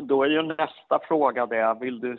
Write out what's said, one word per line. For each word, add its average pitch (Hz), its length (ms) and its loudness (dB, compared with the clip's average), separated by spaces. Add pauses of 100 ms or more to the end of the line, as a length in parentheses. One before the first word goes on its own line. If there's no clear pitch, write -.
då 135 220 2
är 143 60 4
ju 156 120 2
nästa 156 640 -2
fråga 127 420 0
det, 113 340 0
vill 123 200 -6
du 123 180 -6